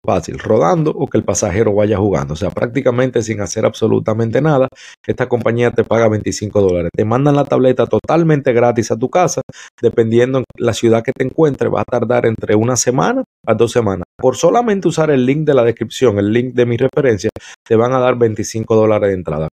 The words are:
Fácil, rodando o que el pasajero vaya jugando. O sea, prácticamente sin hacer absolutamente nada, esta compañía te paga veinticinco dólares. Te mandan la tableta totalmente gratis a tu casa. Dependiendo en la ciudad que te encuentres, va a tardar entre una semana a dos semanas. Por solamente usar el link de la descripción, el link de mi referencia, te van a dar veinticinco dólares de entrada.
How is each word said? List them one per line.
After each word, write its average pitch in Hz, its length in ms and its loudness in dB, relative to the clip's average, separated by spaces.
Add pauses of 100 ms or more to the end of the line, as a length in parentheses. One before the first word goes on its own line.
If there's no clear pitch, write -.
Fácil, 95 320 -4
rodando 151 540 0
o - 160 -6
que - 100 -2
el 107 60 2
pasajero 104 500 0
vaya 104 220 2
jugando. 87 380 0
O - 20 -4
sea, 87 140 -4
prácticamente 123 720 -2
sin 110 180 -6
hacer 104 240 -4
absolutamente 110 800 -2
nada, 147 260 2 (400)
esta 123 220 -4
compañía 120 420 0
te 110 140 0
paga 113 240 2
veinticinco 104 500 -2
dólares. 90 340 2
Te 104 120 -2
mandan 135 320 2
la 143 80 0
tableta 127 420 2
totalmente 147 640 0
gratis 117 400 2
a 113 80 -2
tu 127 100 -2
casa. 180 300 0 (420)
Dependiendo 120 580 2
en 123 40 -4 (140)
la 117 160 -2
ciudad 113 300 2
que 127 100 -4
te - 100 -4
encuentres, 131 500 0
va 98 80 0
a 110 40 -4
tardar 120 400 0
entre 113 280 0
una 117 220 2
semana 175 480 0 (240)
a 113 60 2
dos 113 180 2
semanas. 98 320 -2 (140)
Por 127 180 2
solamente 202 540 0
usar 156 200 0
el 131 160 2
link 147 220 0
de 147 60 2
la 123 100 4
descripción, 113 560 0
el 101 140 0
link 123 200 -2
de 123 120 2
mi 120 100 -2
referencia, 127 540 0 (360)
te 117 120 2
van 120 160 2
a 131 60 0
dar 123 180 2
veinticinco 110 580 -2
dólares 107 320 2
de 98 80 0
entrada. 78 320 -6 (120)